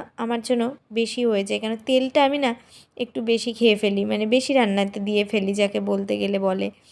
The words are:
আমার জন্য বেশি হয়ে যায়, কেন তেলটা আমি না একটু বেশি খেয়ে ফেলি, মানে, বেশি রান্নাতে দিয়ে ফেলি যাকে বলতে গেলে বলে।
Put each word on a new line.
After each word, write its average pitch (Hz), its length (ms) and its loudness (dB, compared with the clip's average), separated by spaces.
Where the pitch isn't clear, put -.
আমার 233 240 -4
জন্য 240 220 0
বেশি 226 340 -2
হয়ে 208 180 2
যায়, 208 160 -4
কেন 220 140 -4
তেলটা 262 400 2
আমি 285 120 0
না 262 140 0
একটু 247 240 -8
বেশি 226 320 -2
খেয়ে 226 220 4
ফেলি, 202 300 0
মানে, 214 200 -2
বেশি 254 280 2
রান্নাতে 202 460 2
দিয়ে 208 260 0
ফেলি 202 280 -2
যাকে 202 260 0
বলতে 202 380 -2
গেলে 202 220 -2
বলে। 190 280 -2